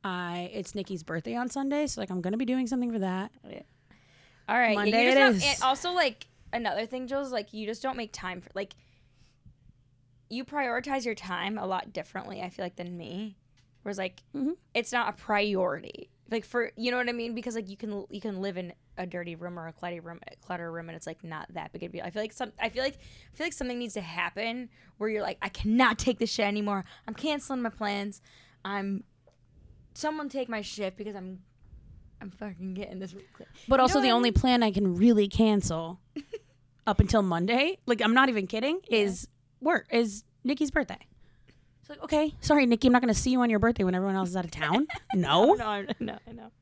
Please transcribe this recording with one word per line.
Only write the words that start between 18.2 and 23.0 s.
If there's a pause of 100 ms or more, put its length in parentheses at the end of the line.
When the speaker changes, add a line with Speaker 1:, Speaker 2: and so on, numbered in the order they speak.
Speaker 2:
can
live
in (240)
a
dirty
room
or
a
cluttery
room, (100)
a
clutter
room,
and
it's,
like,
not
that
big
a
deal.
I
feel
like
some,
I
feel
like,
I